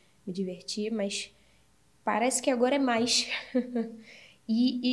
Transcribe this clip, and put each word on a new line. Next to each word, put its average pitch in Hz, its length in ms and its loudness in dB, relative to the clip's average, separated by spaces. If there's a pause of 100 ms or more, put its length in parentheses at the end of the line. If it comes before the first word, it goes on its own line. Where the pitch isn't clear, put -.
(260)
me 190 60 -6
divertir, 190 600 -6
mas 202 420 -4 (680)
parece 226 380 0
que 285 80 0
agora 254 260 4
é - 20 4
mais. 240 500 2 (240)
<laughs> 247 160 0 (840)
E, 247 280 4 (120)